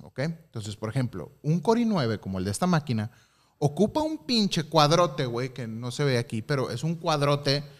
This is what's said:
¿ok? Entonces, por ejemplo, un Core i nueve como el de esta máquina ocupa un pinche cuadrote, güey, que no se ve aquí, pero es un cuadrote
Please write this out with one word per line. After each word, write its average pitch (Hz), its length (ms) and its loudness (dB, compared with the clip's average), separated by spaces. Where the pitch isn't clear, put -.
¿ok? - 200 -12
Entonces, 117 540 -8
por 107 140 -6
ejemplo, 113 420 -4
un 160 160 2
Core 226 220 2
i 233 40 2
nueve 131 340 0
como 95 200 -4
el 92 60 -2
de 98 40 0
esta 101 160 -2
máquina 139 460 0
ocupa 185 420 2
un 311 240 -4
pinche 208 380 0
cuadrote, 151 640 4
güey, 120 260 -4
que 120 140 -10
no 113 240 -8
se 147 120 -4
ve 131 140 2
aquí, 117 240 -2
pero 135 300 -2
es 120 120 -6
un 165 120 -2
cuadrote 143 680 0